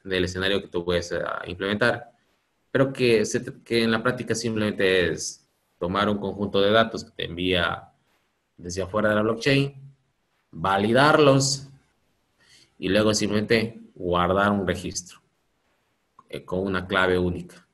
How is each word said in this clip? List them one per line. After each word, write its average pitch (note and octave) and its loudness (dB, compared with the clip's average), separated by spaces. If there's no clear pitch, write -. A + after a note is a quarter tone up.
del F#2 0
escenario F#2 -2
que F#2+ -14
tú F2 -6
puedes, F2 -2
ah, - -6
implementar, G#2 -2
pero C3+ 0
que, A#2 2
se, - -6
que A#2 0
en A2+ 2
la A2+ 0
práctica A#2+ -2
simplemente G2+ 0
es - -10
tomar G2 -2
un G2+ -2
conjunto G2 -4
de G2 4
datos G#2+ 2
que - -20
te - -10
envía E2+ -2
desde F2 -8
afuera G#2 0
de G#2+ 2
la G#2+ 2
blockchain, C#3 0
validarlos C3+ 4
y F#2 -6
luego G#2+ 2
simplemente G#2+ 0
guardar F2+ 2
un G2 0
registro, F2 -6
eh, - -12
con F#2 -4
una F#2+ -4
clave F#2 2
única. F2 -4